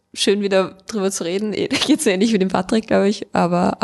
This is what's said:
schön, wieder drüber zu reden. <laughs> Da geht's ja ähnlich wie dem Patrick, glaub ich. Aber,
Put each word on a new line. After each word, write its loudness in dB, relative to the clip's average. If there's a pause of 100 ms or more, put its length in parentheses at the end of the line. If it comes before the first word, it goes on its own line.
(140)
schön, 0
wieder 0 (100)
drüber -2
zu -6
reden. -4
<laughs> -2
Da -2
geht's 0
ja 2
ähnlich 2
wie 4
dem 0
Patrick, 0
glaub 2
ich. -2
Aber, 0